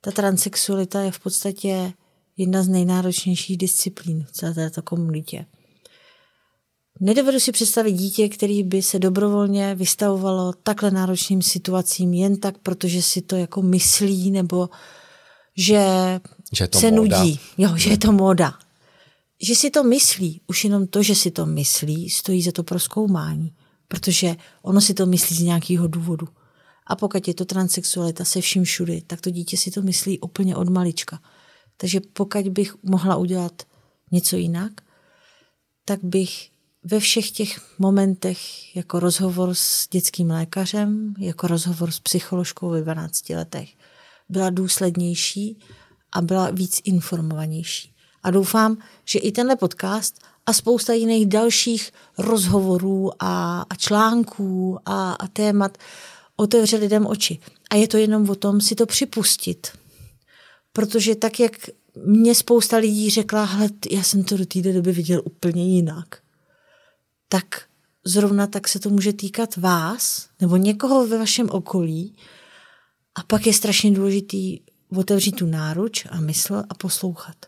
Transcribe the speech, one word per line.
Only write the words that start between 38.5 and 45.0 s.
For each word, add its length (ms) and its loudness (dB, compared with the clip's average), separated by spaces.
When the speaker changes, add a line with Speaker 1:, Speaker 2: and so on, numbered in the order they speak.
Speaker 1:
jako 240 -4
rozhovor 540 0
s 360 -2
dětským 400 0
lékařem, 880 -2
jako 280 -6
rozhovor 440 -2
s 100 -8
psycholožkou 720 -4
ve 120 0
dvanácti 540 -6
letech 320 -10
byla 220 -2
důslednější 1080 -2